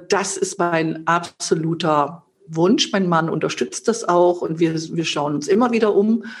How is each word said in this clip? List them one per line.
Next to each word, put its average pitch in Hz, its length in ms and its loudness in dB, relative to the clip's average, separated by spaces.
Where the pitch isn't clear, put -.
das 196 300 -2
ist - 220 -4
mein 165 480 -2
absoluter 165 1160 0
Wunsch. 180 440 2
Mein 190 180 0
Mann 165 180 2
unterstützt 156 600 -4
das 226 200 -2
auch 175 340 4
und 165 180 -4
wir, 160 160 2
wir 160 300 -4
schauen 147 280 -2
uns 143 140 -4
immer 233 240 4
wieder 220 240 2
um, 220 280 2